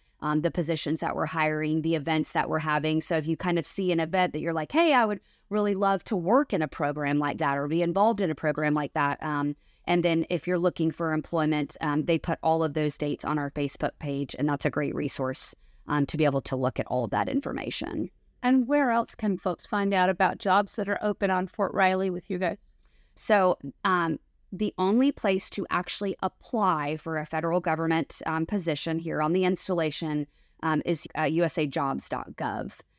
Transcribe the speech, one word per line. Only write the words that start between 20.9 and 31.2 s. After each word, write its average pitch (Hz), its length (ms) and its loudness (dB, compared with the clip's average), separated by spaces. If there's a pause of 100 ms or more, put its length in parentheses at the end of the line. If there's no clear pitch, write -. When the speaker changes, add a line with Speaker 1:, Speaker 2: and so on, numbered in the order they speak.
Speaker 2:
open 208 300 0
on 185 160 0
Fort - 260 -2
Riley 185 380 2
with 180 180 -8
you 185 80 -2
guys? 185 220 -2 (560)
Speaker 1:
So, 190 420 4 (260)
um, 175 360 0 (340)
the 208 240 -2
only 226 340 4
place 196 400 0
to - 180 -4
actually - 520 -2
apply 170 760 0
for 160 200 -6
a 151 80 -4
federal 165 360 0
government, 160 640 0
um, 160 200 -2
position 160 540 -2
here 156 220 -4
on 151 100 2
the 185 140 2
installation, 160 800 -2 (340)
um, 156 240 0
is, 165 220 -2 (100)
uh, 156 60 0